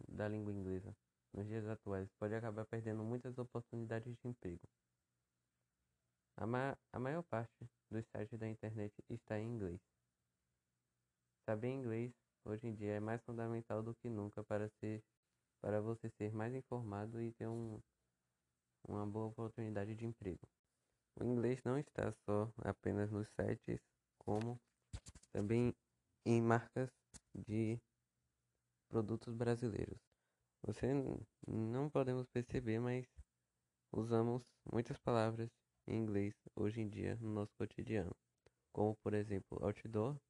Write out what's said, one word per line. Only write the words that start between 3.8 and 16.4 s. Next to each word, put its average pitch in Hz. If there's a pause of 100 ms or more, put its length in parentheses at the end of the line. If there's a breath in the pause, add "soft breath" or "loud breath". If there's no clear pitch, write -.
de -
emprego. 90 (1800)
A 104
ma-, 127 (160)
a 104
maior 139
parte 117 (220)
dos 110
sites 107
da 110
internet 107 (160)
está 110
em 107
inglês. 104 (1600)
Saber 110
inglês 123 (320)
hoje 110
em 110
dia 104
é 104
mais 113
fundamental 113
do 117
que -
nunca 104
para 107 (120)
ser, 110 (580)
para 104
você 113
ser 104
mais 113